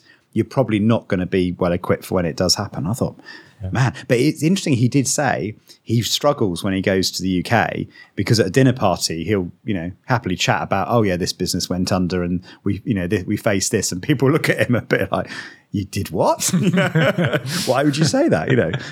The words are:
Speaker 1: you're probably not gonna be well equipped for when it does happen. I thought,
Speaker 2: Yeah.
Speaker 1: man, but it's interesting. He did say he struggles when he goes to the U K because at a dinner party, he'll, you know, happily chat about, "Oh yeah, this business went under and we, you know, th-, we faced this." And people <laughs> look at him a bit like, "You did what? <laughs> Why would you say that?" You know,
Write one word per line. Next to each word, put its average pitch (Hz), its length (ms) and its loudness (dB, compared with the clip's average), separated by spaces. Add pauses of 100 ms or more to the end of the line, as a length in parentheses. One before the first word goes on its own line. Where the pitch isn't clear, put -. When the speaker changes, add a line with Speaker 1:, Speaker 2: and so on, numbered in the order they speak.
(340)
Speaker 1:
you're 107 120 0
probably 110 340 0
not 110 280 2
gonna 92 180 0
be 90 280 0
well 87 180 0
equipped - 340 -4
for 92 100 -4
when 90 100 0
it 76 100 -4
does 92 200 0
happen. - 320 -6
I 107 60 -2
thought, - 240 -6 (460)
Speaker 2:
Yeah. 95 80 -6
Speaker 1:
man, 117 220 0 (160)
but 127 80 4
it's 147 260 0
interesting. 175 300 2
He 120 160 4
did 131 180 2
say 107 480 -2 (260)
he 113 200 0
struggles 107 600 0
when 95 120 -2
he 95 80 0
goes 95 300 2
to - 120 -8
the 95 60 -2
U 90 140 0
K - 440 0 (300)
because 104 240 2
at 90 60 4
a - 20 -2
dinner 131 240 4
party, 85 500 -2
he'll, 92 260 0 (140)
you 104 100 -4
know, 87 180 -4 (140)
happily 117 300 0
chat 101 260 0
about, 90 280 -2
"Oh 117 140 2
yeah, 92 120 0
this 90 160 -2
business 90 380 -4
went 90 200 -2
under 92 320 0
and 87 200 -2 (240)
we, 101 180 -2
you 123 100 -2
know, 87 140 -2
th-, 92 180 0
we 104 120 -2
faced 101 340 0
this." 98 220 0
And 90 100 -8
people 135 280 2
<laughs> 165 40 2
look - 140 0
at - 180 2
him 123 80 2
a 107 60 0
bit - 280 0
like, - 200 -2 (420)
"You 101 140 -4
did - 240 -6
what? 156 440 0
<laughs> 175 1120 0
Why 131 180 2
would 143 140 2
you 156 80 2
say 277 220 2
that?" 85 240 2
You 127 60 4
know, 85 140 2 (200)